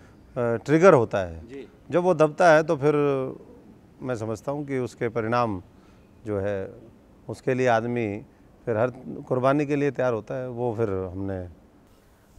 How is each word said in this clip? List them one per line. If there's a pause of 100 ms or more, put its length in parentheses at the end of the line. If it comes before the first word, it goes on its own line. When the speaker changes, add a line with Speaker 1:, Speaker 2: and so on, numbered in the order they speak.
(380)
Speaker 1:
ट्रिगर
होता
है,
Speaker 2:
जी। (220)
Speaker 1:
जब
वो
दबता
है
तो
फिर (1080)
मैं
समझता
हूँ
कि
उसके
परिणाम (640)
जो
है, (560)
उसके
लिए
आदमी (420)
फिर
हर (380)
कुर्बानी
के
लिए
तैयार
होता
है।
वो
फिर
हमने (920)